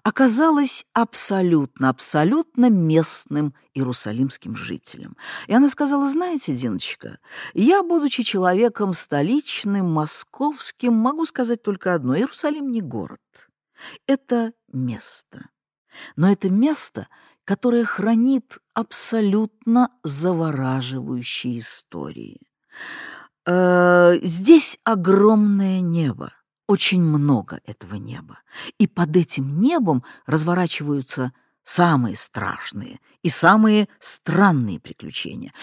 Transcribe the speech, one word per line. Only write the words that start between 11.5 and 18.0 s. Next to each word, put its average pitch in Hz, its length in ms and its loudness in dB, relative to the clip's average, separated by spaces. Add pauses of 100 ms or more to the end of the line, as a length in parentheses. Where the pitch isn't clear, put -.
только 190 300 -2
одно: 135 220 -2
Иерусалим 285 540 -4
не 226 120 -4
город. 110 380 -10 (840)
Это 233 460 -2 (200)
место. - 760 -10 (640)
Но 175 160 2
это 196 180 0
место, 220 600 -2 (360)
которое 233 400 0
хранит 233 760 -2 (160)